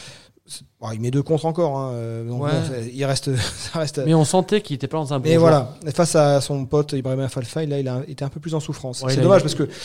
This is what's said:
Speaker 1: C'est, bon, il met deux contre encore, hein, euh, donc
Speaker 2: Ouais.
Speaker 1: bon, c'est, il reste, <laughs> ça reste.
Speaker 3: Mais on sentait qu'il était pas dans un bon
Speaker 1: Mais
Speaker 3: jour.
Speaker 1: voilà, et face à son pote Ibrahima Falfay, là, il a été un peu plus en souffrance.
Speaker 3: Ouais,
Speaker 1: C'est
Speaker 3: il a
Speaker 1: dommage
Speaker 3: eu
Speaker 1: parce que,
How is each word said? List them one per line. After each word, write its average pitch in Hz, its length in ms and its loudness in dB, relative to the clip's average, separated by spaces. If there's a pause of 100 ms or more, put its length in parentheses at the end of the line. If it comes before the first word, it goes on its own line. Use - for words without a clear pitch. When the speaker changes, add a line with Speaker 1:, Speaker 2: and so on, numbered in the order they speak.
(480)
Speaker 1:
C'est, - 140 -16 (180)
bon, 110 120 -8
il 110 80 -8
met 120 100 -2
deux 139 140 2
contre 160 200 0
encore, 160 320 0
hein, 135 180 -4
euh, 117 300 -6
donc 120 160 -6
Speaker 2:
Ouais. 147 120 -2
Speaker 1:
bon, 160 40 2 (140)
c'est, 120 240 -8
il 135 100 -4
reste, 135 320 0
<laughs> - 0 -
ça - 440 -4
reste. 147 260 -4
Speaker 3:
Mais 160 80 4
on 156 100 6
sentait 185 360 2
qu'il 147 160 -6
était 131 100 -6
pas 156 100 -4
dans 147 160 -4
un 139 60 0
bon 131 100 -2
Speaker 1:
Mais 165 60 6
Speaker 3:
jour. 165 60 6
Speaker 1:
voilà, 151 340 6 (100)
et 151 60 -6
face 165 240 2
à 143 260 6
son 139 260 -4
pote 147 260 0
Ibrahima 135 360 -2
Falfay, 143 380 -6
là, 143 140 -2
il 127 80 -2
a 127 180 -4
été 139 180 -8
un 135 40 -2
peu 156 100 -12
plus 156 160 -8
en 156 60 -2
souffrance. 135 420 -8
Speaker 3:
Ouais, 131 80 0
Speaker 1:
C'est 135 60 2
Speaker 3:
il 131 40 4
a - 40 4
Speaker 1:
dommage 190 160 8
Speaker 3:
eu - 20 0
Speaker 1:
parce 147 140 -2
que, 151 120 0 (160)